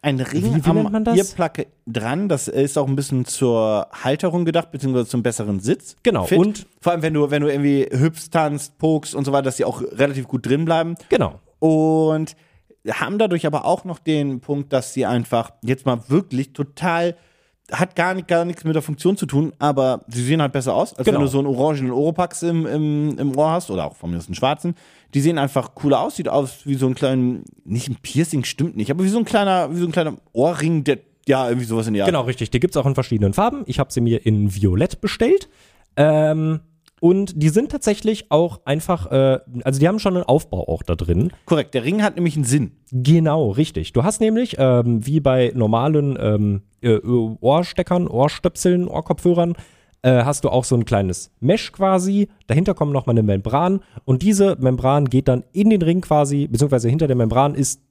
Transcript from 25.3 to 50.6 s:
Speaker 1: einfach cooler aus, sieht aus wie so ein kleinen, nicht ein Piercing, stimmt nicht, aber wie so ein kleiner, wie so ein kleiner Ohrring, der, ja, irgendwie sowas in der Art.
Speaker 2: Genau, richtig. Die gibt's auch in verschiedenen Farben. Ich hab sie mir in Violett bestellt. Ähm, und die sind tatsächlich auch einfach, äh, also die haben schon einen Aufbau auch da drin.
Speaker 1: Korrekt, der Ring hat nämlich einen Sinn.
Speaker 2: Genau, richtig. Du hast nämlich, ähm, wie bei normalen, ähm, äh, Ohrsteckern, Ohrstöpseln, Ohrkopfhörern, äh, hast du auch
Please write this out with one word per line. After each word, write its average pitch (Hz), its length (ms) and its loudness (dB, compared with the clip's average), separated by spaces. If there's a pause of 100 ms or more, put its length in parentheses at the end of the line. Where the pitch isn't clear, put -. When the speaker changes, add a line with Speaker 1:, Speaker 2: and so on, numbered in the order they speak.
Speaker 1:
einfach 135 380 -2
cooler 139 240 0
aus, 254 160 -6
sieht 175 120 -6
aus 139 380 -2
wie 139 80 -2
so 131 140 0
ein 131 80 -2
kleinen, 127 480 0 (200)
nicht 120 240 -4
ein 123 140 -6
Piercing, 151 420 -2
stimmt - 320 -4
nicht, 107 140 -4
aber 170 140 -2
wie 190 40 0
so 214 100 0
ein 220 60 0
kleiner, 190 480 0
wie 170 60 -4
so 175 80 0
ein 160 60 -4
kleiner 156 240 -2 (160)
Ohrring, 156 500 0
der, 135 160 0 (300)
ja, 131 200 2
irgendwie 120 180 -2
sowas 113 200 -2
in 110 80 -2
der 101 100 0
Art. - 60 4
Speaker 2:
Genau, 147 120 0
richtig. 123 280 -6
Die 127 80 0
gibt's 170 180 0
auch 131 100 0
in 135 80 0
verschiedenen 104 380 0
Farben. 240 340 0
Ich 131 120 -6
hab 139 140 -4
sie 127 80 -2
mir 117 260 0
in 104 300 2
Violett 101 440 0
bestellt. 269 480 0 (480)
Ähm, 156 640 2 (400)
und 180 420 2
die 160 60 6
sind 220 240 2
tatsächlich 214 580 -2
auch 165 340 2
einfach, 160 460 -2
äh, 135 300 2 (240)
also 135 160 0
die 160 80 6
haben 214 100 0
schon 190 160 0
einen 175 100 -2
Aufbau - 440 0
auch 80 160 -4
da 87 100 -2
drin. 87 380 0 (140)
Speaker 1:
Korrekt, - 280 0
der 120 100 0
Ring 196 180 0
hat 208 120 0
nämlich 165 220 -2
einen 147 80 -2
Sinn. 123 280 0 (200)
Speaker 2:
Genau, 147 580 4
richtig. 95 420 -2
Du 123 120 0
hast 214 160 -2
nämlich, 220 380 0
ähm, 120 460 2
wie 143 140 0
bei 131 360 2
normalen, 131 640 2
ähm, 104 420 0 (180)
äh, 113 180 2 (420)
Ohrsteckern, 175 640 0
Ohrstöpseln, 180 800 0
Ohrkopfhörern, 170 680 0 (480)
äh, 127 220 4
hast 143 200 -2
du 135 40 2
auch 120 140 2